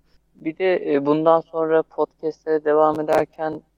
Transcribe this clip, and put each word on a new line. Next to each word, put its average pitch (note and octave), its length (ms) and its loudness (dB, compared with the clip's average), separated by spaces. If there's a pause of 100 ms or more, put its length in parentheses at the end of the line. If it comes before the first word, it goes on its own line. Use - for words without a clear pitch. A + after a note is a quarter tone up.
(360)
Bir D#3+ 220 -10
de, F3+ 360 0
e, C#3 120 0
bundan D#3+ 360 2
sonra D#3+ 420 -2
podcast'e D#3 840 -4
devam D3+ 340 2
ederken D#3 600 -4 (160)